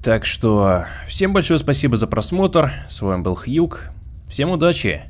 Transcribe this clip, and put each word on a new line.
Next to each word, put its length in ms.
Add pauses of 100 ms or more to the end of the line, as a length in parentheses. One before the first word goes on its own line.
Так 220
что 600 (200)
всем 280
большое 240
спасибо 400
за 80
просмотр. 680 (160)
С 140
вами 180
был 140
Хьюг. 560 (360)
Всем 240
удачи. 600